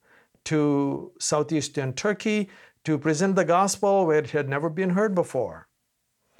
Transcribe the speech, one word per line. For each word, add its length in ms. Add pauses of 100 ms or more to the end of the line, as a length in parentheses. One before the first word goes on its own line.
(440)
to 760
southeastern 760
Turkey 560 (360)
to 140
present 380
the 80
gospel 600
where 120
it 120
had 180
never 220
been 200
heard 240
before. 540 (720)